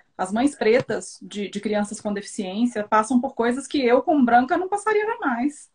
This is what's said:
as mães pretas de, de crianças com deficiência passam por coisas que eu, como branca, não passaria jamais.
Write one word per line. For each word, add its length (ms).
as 140
mães 240
pretas 640
de, 280
de 100
crianças 420
com 120
deficiência 720
passam 340
por 140
coisas 320
que 160
eu, 200
como 220
branca, 320
não 120
passaria 360
jamais. 680